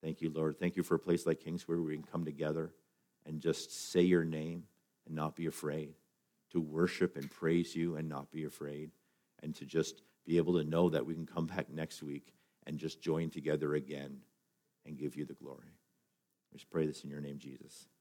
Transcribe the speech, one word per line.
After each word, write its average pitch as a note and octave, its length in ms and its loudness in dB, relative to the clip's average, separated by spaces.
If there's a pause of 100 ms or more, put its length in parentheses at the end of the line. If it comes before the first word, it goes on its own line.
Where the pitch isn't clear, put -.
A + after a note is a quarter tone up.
Thank D#2+ 180 -4
you, D#2+ 80 2
Lord. D#2 300 0
Thank F2 160 2
you F2+ 80 2
for E2+ 120 4
a D#2+ 40 6
place E2+ 260 4
like E2 140 4
Kingsway E2+ 360 -2
where E2+ 80 2
we D#2 120 -2
can D#2 80 -8
come E2+ 220 -4
together D#2 480 -2 (520)
and D#2 160 -8
just - 500 -2
say F2+ 100 6
your F2+ 220 8
name D#2+ 440 -4 (380)
and D#2+ 100 -8
not D2+ 200 -2
be E2 120 -2
afraid, D2+ 480 -4 (560)
to F2 100 2
worship D#2+ 560 2
and C#2+ 140 -8
praise E2+ 440 2
you E2 200 0
and D#2+ 120 -4
not C#2+ 220 -8
be D#2+ 140 -8
afraid, D2 480 -8 (500)
and D#2 140 -6
to - 100 -12
just - 380 -2 (220)
be E2 120 4
able E2+ 160 6
to E2+ 100 4
know E2 260 6
that D2+ 160 2
we D#2+ 100 -4
can D#2+ 100 -6
come E2 220 -2
back F2+ 220 -4
next D#2+ 340 -6
week C#2+ 300 -10 (340)
and D#2 100 -6
just D#2 240 -6
join E2 280 0
together D2+ 440 0
again C#2 480 -4 (640)
and D2+ 120 -12
give C#2+ 180 -6
you D2 100 -6
the C#2+ 80 -14
glory. C#2 400 -16 (760)
We - 80 -18
just - 100 -20
pray D#2+ 160 2
this D2+ 180 -4
in C#2 60 -10
your D2 120 -8
name, C#2+ 180 -8
Jesus. - 480 -16 (140)